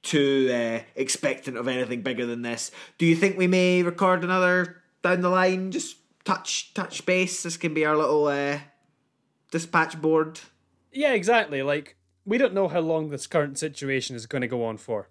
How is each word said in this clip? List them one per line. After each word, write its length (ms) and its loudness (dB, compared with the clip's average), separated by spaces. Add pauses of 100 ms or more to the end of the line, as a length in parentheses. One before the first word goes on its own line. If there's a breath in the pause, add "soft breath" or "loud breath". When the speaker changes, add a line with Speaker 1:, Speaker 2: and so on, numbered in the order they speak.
Speaker 1:
too, 500 2
uh, 300 -2 (140)
expectant 600 -4
of 120 -4
anything 340 -4
bigger 240 -2
than 160 -4
this. 300 -6 (260 loud breath)
Do 80 2
you 80 6
think 240 2
we 80 4
may 380 4
record 400 2
another 580 0 (200)
down 180 2
the 80 2
line? 420 2
Just 280 -8 (260)
touch, 500 -4
touch 320 -6
base. 380 0
This 120 -6
can 160 -4
be 120 2
our 120 4
little, 300 4
uh, 320 0 (920)
dispatch 480 -2
board. 400 2 (520)
Speaker 2:
Yeah, 200 0
exactly. 500 2
Like, 340 -4 (280)
we 120 0
don't 180 2
know 120 2
how 140 0
long 300 -2
this 180 -10
current 320 -2
situation 560 -4
is 100 -12
gonna 220 -4
go 160 -2
on 120 -4
for 340 -6